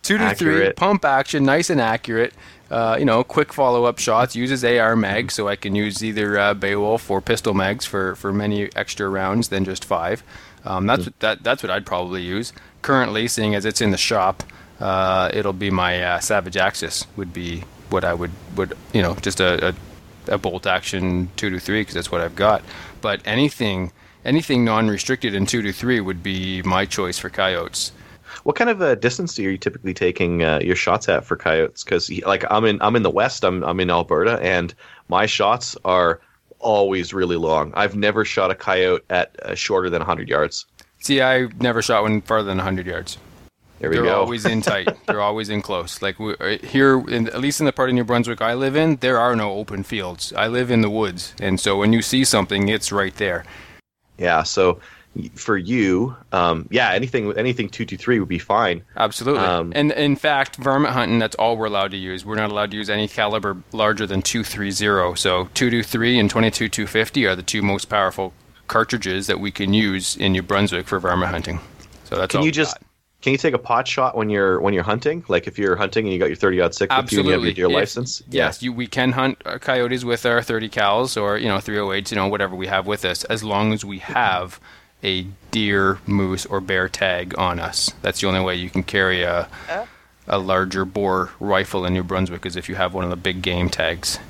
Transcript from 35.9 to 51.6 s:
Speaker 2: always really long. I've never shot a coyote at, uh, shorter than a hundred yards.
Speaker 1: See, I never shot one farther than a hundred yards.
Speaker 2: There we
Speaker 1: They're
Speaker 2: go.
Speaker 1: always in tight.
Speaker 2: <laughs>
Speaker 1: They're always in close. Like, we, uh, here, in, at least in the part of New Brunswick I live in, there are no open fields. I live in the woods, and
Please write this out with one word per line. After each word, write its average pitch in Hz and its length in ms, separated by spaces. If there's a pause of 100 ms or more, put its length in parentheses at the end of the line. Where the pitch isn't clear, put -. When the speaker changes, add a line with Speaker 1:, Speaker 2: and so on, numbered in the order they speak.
Speaker 2:
always 98 520
really 87 240
long. 78 380
I've 101 220
never 104 280
shot 95 260
a 95 40
coyote 92 560
at, 90 320
uh, - 120
shorter 92 360
than 82 120
a - 20
hundred 85 240
yards. 73 380 (340)
Speaker 1:
See, 135 220
I 127 260 (120)
never 117 220
shot 110 200
one 107 200
farther 110 260
than 95 120
a - 20
hundred 92 240
yards. 90 320 (600)
Speaker 2:
There - 100
we 80 60
Speaker 1:
They're 117 100
Speaker 2:
go. 98 140
Speaker 1:
always 107 240
in 110 160
tight. 101 280 (100)
Speaker 2:
<laughs> - 80
Speaker 1:
They're 104 140
always 104 300
in 104 120
close. 87 400
Like, 98 160
we, 107 220
uh, 101 180
here, 135 400 (100)
in, 113 200
at 127 120
least 143 200
in 156 60
the 135 60
part 131 180
of 127 40
New 123 100
Brunswick 117 380
I 113 120
live 135 220
in, 156 200
there 127 220
are 120 180
no 104 160
open 101 320
fields. 92 520
I 104 120
live 123 220
in 117 100
the 107 100
woods, 98 500
and 95 200